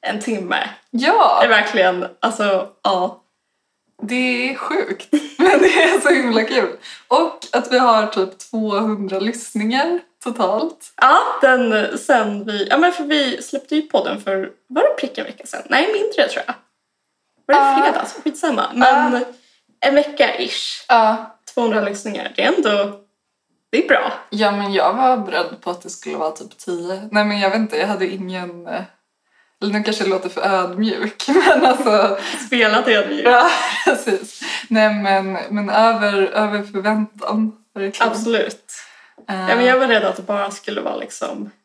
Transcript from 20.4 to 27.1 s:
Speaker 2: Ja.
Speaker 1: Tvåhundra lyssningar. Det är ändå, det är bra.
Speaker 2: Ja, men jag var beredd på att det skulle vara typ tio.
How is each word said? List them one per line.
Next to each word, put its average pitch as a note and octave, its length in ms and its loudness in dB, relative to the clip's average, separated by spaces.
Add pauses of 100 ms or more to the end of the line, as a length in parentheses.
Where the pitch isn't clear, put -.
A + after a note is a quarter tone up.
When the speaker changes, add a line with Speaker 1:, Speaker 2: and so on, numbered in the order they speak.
Speaker 2:
Ja. A3+ 420 4 (240)
Speaker 1:
Tvåhundra A3 280 0
lyssningar. G3+ 540 -6
Det - 80 -2
är - 120 2
ändå, G#3 440 0 (720)
det C#4 120 2
är - 40 -4
bra. - 260 2 (160)
Speaker 2:
Ja, G#3 220 0
men G3+ 220 -4
jag F3 200 2
var B3+ 240 2
beredd F3 440 -6
på - 80 -8
att F3 120 -8
det - 80 -16
skulle - 280 -10
vara D#3 140 -4
typ - 260 -18
tio. F#3 540 -8